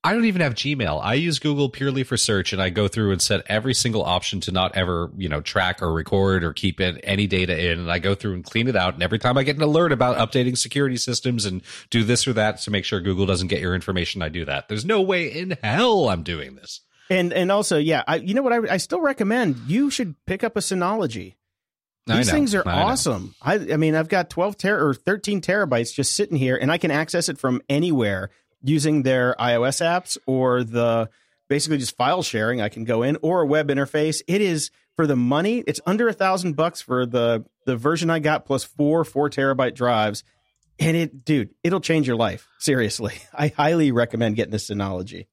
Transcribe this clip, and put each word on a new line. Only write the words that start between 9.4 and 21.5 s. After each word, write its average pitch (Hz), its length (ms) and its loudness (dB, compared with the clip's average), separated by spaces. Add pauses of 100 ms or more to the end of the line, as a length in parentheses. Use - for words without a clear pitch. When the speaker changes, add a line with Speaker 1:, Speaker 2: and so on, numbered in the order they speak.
Speaker 1:
get 139 140 -2
an 151 60 -2
alert 156 300 2
about 123 240 2
updating 123 400 0
security 131 400 -2
systems 120 480 -2
and 92 160 -4 (300)
do 117 120 2
this 113 240 2
or 131 80 0
that 107 280 0
to - 80 -8
make 101 160 -2
sure 101 160 -2
Google 95 240 0
doesn't 92 220 0
get 67 120 -2
your 90 140 -2
information, 90 480 -4
I 78 80 -4
do 82 160 -6
that. 71 220 -6
There's 110 180 -6
no 208 160 2
way 185 240 0
in 165 360 -8
hell 175 460 2
I'm 87 140 0
doing 73 320 -8
this. - 260 -18 (300)
Speaker 2:
And, 180 240 2
and 185 180 2
also, 202 240 2
yeah, 151 300 2
I, 160 100 0
you 180 160 -4
know 262 100 0
what? 240 120 2
I, 220 200 0
I - 40 0
still 339 240 -4
recommend 226 540 0 (100)
you 254 240 2
should 196 240 -4 (100)
pick - 180 -4
up 226 140 -2
a 208 40 0
Synology. 175 760 -2 (720)